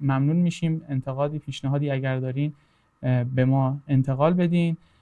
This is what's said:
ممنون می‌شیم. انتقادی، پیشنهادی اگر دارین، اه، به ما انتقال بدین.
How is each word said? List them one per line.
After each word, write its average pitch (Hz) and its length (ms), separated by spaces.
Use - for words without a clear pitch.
ممنون 139 340
می‌شیم. 170 540
انتقادی، 139 500
پیشنهادی 143 520
اگر 131 280
دارین، 135 340
اه، 127 200
به 127 220
ما 135 320
انتقال 135 460
بدین. 175 440